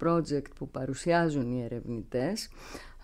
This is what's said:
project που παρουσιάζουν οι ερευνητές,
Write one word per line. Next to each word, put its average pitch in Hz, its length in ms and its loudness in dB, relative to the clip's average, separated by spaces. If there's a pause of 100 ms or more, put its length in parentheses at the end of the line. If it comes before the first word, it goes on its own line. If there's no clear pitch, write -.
project 156 520 2
που 135 140 -8
παρουσιάζουν 139 840 2
οι 123 120 0
ερευνητές, 120 840 -2 (540)